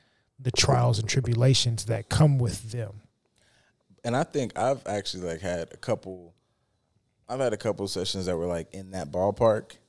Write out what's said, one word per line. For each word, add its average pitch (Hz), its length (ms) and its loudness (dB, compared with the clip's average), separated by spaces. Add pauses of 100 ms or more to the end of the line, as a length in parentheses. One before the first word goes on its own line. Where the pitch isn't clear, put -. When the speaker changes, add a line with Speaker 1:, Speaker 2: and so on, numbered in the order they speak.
(380)
Speaker 1:
the 127 140 -4
trials 120 460 4
and 110 100 -2
tribulations 120 800 2
that 110 220 -4
come 147 300 6
with 113 340 -2
them. 113 300 -8 (1000)
Speaker 2:
And 117 120 0
I 143 80 0
think 131 340 -4
I've 127 280 0
actually, 98 380 -6
like, 82 160 -6
had 90 320 -6
a - 40 -20
couple, 92 580 -8 (960)
I've 123 100 -6
had 123 140 0
a 107 40 -4
couple 98 300 -4
sessions 95 400 -4
that 90 100 -2
were, 85 100 -4
like, 85 280 -6
in 95 160 -14
that 80 220 -10
ballpark. 104 600 2 (160)